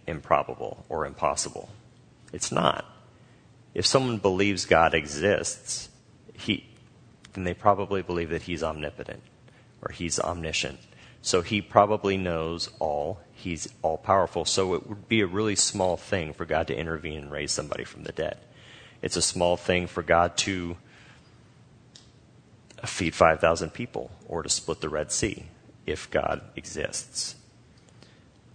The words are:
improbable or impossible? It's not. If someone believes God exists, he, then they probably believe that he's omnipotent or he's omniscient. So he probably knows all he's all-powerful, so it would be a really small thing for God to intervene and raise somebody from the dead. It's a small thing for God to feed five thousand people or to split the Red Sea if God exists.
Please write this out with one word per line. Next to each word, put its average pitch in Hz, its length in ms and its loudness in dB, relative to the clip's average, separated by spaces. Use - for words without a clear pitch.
improbable 71 800 -2
or 78 200 -4
impossible? - 640 -4
It's - 200 -6
not. - 340 2
If - 140 0
someone 127 320 4
believes 95 460 2
God 80 280 8
exists, 80 960 0
he, - 340 -4
then 95 100 -6
they 90 120 -2
probably 98 480 2
believe 85 260 -2
that 82 140 -2
he's 82 180 -4
omnipotent 78 640 -6
or - 100 -6
he's - 280 -4
omniscient. 78 600 -4
So 92 180 2
he 101 180 0
probably 101 580 4
knows 85 600 -2
all 76 420 -4
he's 85 340 -8
all-powerful, 82 640 0
so 92 280 0
it 80 140 -4
would 101 220 -14
be 110 120 4
a 98 60 2
really 104 280 0
small 92 420 2
thing 80 360 -4
for 92 120 -8
God 80 220 0
to - 100 -2
intervene 78 420 -6
and 71 120 -12
raise 73 200 -4
somebody 76 320 -4
from - 200 -14
the - 100 -10
dead. - 240 -4
It's - 160 -2
a 87 40 2
small 87 360 2
thing 90 300 2
for - 140 -6
God 85 360 4
to 87 400 -2
feed 82 300 -2
five 80 240 6
thousand 82 320 2
people - 400 -8
or 82 160 -4
to 73 60 -10
split - 320 -4
the 80 80 -4
Red 76 220 -4
Sea - 340 -2
if - 240 -6
God 76 320 0
exists. - 800 -8